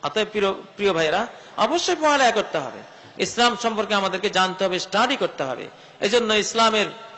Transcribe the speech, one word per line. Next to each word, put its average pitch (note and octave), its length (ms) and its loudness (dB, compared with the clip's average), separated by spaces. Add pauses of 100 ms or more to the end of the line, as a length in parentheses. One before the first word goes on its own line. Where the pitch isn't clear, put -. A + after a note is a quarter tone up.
অতএব G#3 280 -2
প্রিয়, G3+ 200 0
প্রিয় G3 420 -2
ভাইরা, E3 340 0 (300)
অবশ্যই E4+ 440 0
পড়ালেখা C#4+ 300 4
করতে G3 260 -2
হবে। A#2 220 -6 (440)
ইসলাম A#3 400 2
সম্পর্কে G#3+ 300 -2
আমাদেরকে F#3+ 360 0
জানতে F#3 360 0
হবে, F3+ 140 0
স্টাডি B3 380 0
করতে E3 260 -4
হবে। C3 240 -6 (320)
এজন্য A3 340 2
ইসলামের G#3+ 520 2 (320)